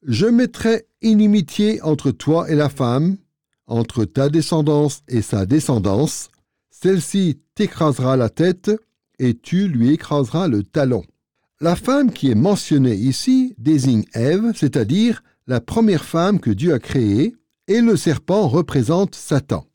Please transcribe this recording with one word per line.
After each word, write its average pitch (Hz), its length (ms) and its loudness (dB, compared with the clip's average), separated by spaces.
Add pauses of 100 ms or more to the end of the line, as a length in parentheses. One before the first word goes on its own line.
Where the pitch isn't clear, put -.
« - 0 -
Je 131 200 0
mettrai 233 600 0 (160)
inimitié 214 800 2
entre 147 300 0
toi 160 360 -2
et 165 60 0
la 147 140 2
femme, 139 480 0 (500)
entre 117 380 -2
ta 135 240 -2
descendance 151 800 0
et 123 120 0
sa 98 260 -2
descendance. 120 840 0 (400)
Celle-ci 185 720 0 (160)
t'écrasera 135 600 0
la 120 120 0
tête 185 420 -2 (480)
et 123 160 0
tu 185 320 -2
lui 127 240 0
écraseras 156 560 -2
le 107 160 -2
talon. » 123 400 -2 (580)
La 165 140 0
femme 262 380 0
qui 135 180 -2
est 110 60 2
mentionnée 139 580 2
ici 254 640 0
désigne 127 540 2
Ève, 180 420 0
c'est-à-dire 156 680 0 (240)
la 123 120 -2
première 214 440 0
femme 180 340 0
que - 120 -2
Dieu 127 220 0
a 123 60 0
créée, 120 560 0 (320)
et 226 140 2
le 226 160 4
serpent 190 500 0
représente 151 720 0
Satan. - 480 -4 (100)